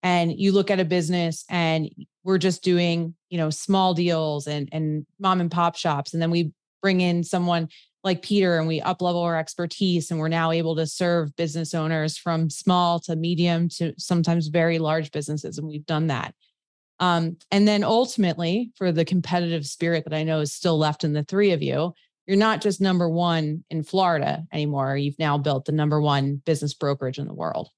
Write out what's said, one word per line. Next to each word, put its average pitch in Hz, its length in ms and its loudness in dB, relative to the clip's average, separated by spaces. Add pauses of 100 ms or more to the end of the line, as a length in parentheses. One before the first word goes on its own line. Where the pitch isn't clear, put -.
And 175 360 2
you 196 140 2
look 196 180 2
at 190 100 2
a 185 40 2
business 170 640 0
and 160 420 0 (320)
we're 190 160 2
just 175 240 0
doing, 170 520 2 (160)
you 175 80 -4
know, 156 120 0
small 185 440 2
deals 160 520 0
and, 147 240 -4
and 151 360 -4 (120)
mom 185 220 0
and 175 100 0
pop 170 260 0
shops. 143 360 -4
And 165 100 -2
then 165 80 0
we 170 220 0 (300)
bring 190 180 2
in 175 240 2
someone 175 440 0 (360)
like 185 180 0
Peter 190 360 2
and 160 100 0
we 160 120 -2
up-level 175 400 0
our 170 160 0
expertise, 175 760 -2
and 165 100 -2
we're 156 80 0
now 165 240 0
able 165 240 0
to 160 100 0
serve 170 480 0
business 165 400 -4
owners 156 420 -2
from 165 340 -2
small 175 500 2
to 165 160 -6
medium 170 540 0
to - 280 -4
sometimes 170 480 0
very 165 320 2
large 156 320 0
businesses. 151 480 -6
And 151 80 -8
we've 151 200 -10
done 160 200 0
that. 135 280 -4 (680)
Um, 170 360 0 (140)
and 202 160 6
then 208 160 4
ultimately, 202 920 0
for 185 160 0
the 165 120 2
competitive 170 640 0
spirit 165 380 -2
that 156 100 -6
I 156 80 0
know 160 180 0
is 151 120 -2
still 165 260 2
left 151 240 0
in 151 120 0
the 151 100 0
three 202 260 2
of 151 120 0
you, 143 320 -2 (320)
you're 196 100 2
not 220 240 4
just 196 200 0
number 185 280 2
one 165 640 0
in 160 120 -4
Florida 160 680 0
anymore. 139 440 -2
You've 143 220 -2
now 147 180 2
built 139 280 0
the 151 80 -4
number 151 280 2
one 139 440 0
business 147 300 -2
brokerage 139 440 -4
in 143 80 -6
the - 80 -12
world. - 420 -6